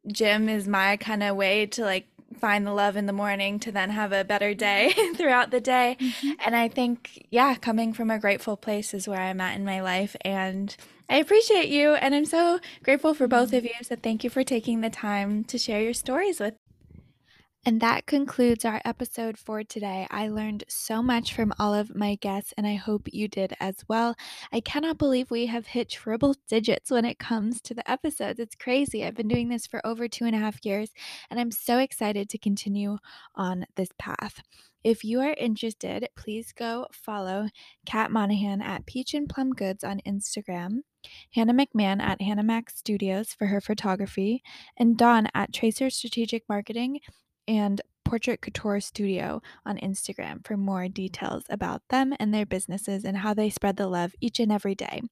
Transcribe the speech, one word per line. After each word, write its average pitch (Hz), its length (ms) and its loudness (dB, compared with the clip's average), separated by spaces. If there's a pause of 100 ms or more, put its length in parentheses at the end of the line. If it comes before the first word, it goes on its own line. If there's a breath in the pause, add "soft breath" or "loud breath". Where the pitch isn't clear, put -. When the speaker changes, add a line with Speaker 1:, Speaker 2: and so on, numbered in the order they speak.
(120)
Speaker 1:
gym 214 360 4
is 214 200 0
my 196 300 4
kinda 208 360 0
way 196 320 4
to, 214 180 -6
like, 190 220 0 (320)
find 208 260 2
the 202 80 -2
love 202 240 2
in 208 100 0
the 202 60 -2
morning 202 460 -2
to 214 140 -6
then 196 180 -2
have 208 220 0
a 196 100 2
better 202 320 0
day 202 380 4
<laughs> 359 240 2
throughout 247 340 4
the 247 100 2
day. 247 400 2
Speaker 2:
Mm-hmm. 262 300 -2 (160)
Speaker 1:
And 226 80 2
I 233 140 2
think, 240 640 -2
yeah, 254 260 4
coming 226 360 0
from 220 160 -2
a 220 120 0
grateful 208 360 0
place 214 380 -4
is 190 140 -6
where 196 120 -4
I'm 185 200 -2
at 185 160 -2
in 202 80 -4
my 190 160 -2
life. 190 340 -2 (100)
And 190 520 -2 (320 loud breath)
I - 80 4
appreciate 392 520 6
you. 294 260 6
And 269 200 4
I'm 294 100 4
so 339 360 4 (240 loud breath)
grateful 302 300 4
for 277 120 2
both 240 220 4
Speaker 2:
Mm-hmm. 240 80 2
Speaker 1:
of 240 80 2
you. 233 180 -6
So 247 140 -6
thank 226 260 -2
you 240 80 -2
for 262 140 2
taking 226 360 0
the 226 100 0
time 208 560 -2
to 254 120 -6
share 220 240 0
your 226 100 0
stories 330 460 0
with. 214 160 -2 (1120 soft breath)
And 226 160 4
that 233 240 2
concludes 247 580 2
our 220 220 -2
episode 226 500 -6
for 214 260 -8
today. 202 480 -8
I 214 180 -4
learned 214 380 -4
so - 360 -4
much 240 320 0
from 220 240 2
all 208 160 2
of 208 200 0
my 202 200 0
guests, 202 420 -6
and 208 100 -2
I 208 100 0
hope 208 360 -4
you 214 160 -4
did 190 320 -2
as 190 260 -6
well. 233 300 0 (340 loud breath)
I 233 100 0
cannot 302 360 -2
believe 262 340 2
we 233 140 0
have 233 220 -4
hit - 240 -4
triple 233 460 0 (120)
digits 220 420 0
when 233 140 4
it 240 140 -4
comes 226 420 -2
to - 140 -14
the 233 160 -10
episodes. 240 500 -4
It's 226 140 -8
crazy. 254 500 0
I've - 100 -6
been 214 140 -4
doing 240 220 0
this 233 160 -4
for - 200 -8
over 233 220 -4
two - 160 -4
and 226 100 2
a 220 40 2
half 214 260 -4
years, 208 260 -2 (400 loud breath)
and - 80 -4
I'm 240 120 -2
so 233 260 0
excited 214 540 0
to 214 80 -8
continue 202 580 0 (380 loud breath)
on 185 320 -4 (100)
this 190 220 -2
path. - 420 -10 (420 soft breath)
If 220 220 2
you 226 160 0
are 294 160 0
interested, 220 800 -4
please 220 380 -10
go 233 360 -6
follow 202 580 -4 (360 loud breath)
Kat 220 260 0
Monahan 202 520 2
at - 240 -6
Peach - 260 -6
and 294 160 -2
Plum 262 220 -2
Goods 196 340 -4
on 196 220 -6
Instagram, 196 720 -4 (560 loud breath)
Hannah 226 180 4
McMahon 208 480 4
at - 220 0
Hannah 202 200 0
Mac 226 280 0
Studios 196 640 -2
for 208 140 -2
her 202 120 2
photography, 202 840 0 (360 loud breath)
and 233 180 6
Dawn 233 380 8
at - 180 0
Tracer 247 380 0
Strategic 233 580 -4
Marketing 233 520 -4 (480 soft breath)
and 208 320 2 (240)
Portrait - 360 -2
Couture - 400 -2
Studio - 640 -4 (240 loud breath)
on 208 120 -4
Instagram - 680 -8
for 214 100 -4
more 196 320 -2
details 185 600 -6
about 180 380 -4
them 262 320 2
and 208 120 2
their 214 140 0
businesses 196 580 -4
and 190 120 -2
how 208 180 0
they 214 160 2
spread 196 260 0
the 196 120 -2
love 180 320 -2
each - 180 -2
and 220 140 4
every 196 240 0
day. - 360 -8